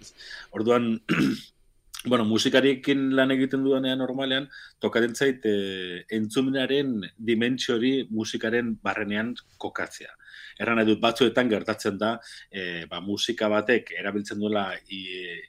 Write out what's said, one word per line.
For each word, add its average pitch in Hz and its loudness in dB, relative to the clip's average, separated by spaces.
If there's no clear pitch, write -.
ez? - -20
Orduan, 113 2
<clears throat> - 2
bueno, 120 4
musikariekin 135 4
lan 131 6
egiten 135 0
dudanean 131 2
normalean, 135 -2
tokatzen 113 2
zait, 135 2
eh, 95 -2
entzumenaren 131 0
dimentsio 117 0
hori 131 2
musikaren 110 -2
barrenean 104 -2
kokatzea. - -10
Erran 113 0
nahi 110 4
dut, 101 0
batzuetan 117 4
gertatzen 107 -2
da, 110 -2
eh, 90 -8
ba, 87 -10
musika 101 -2
batek 107 0
erabiltzen 101 -6
duela, 104 -2
i-, 92 -10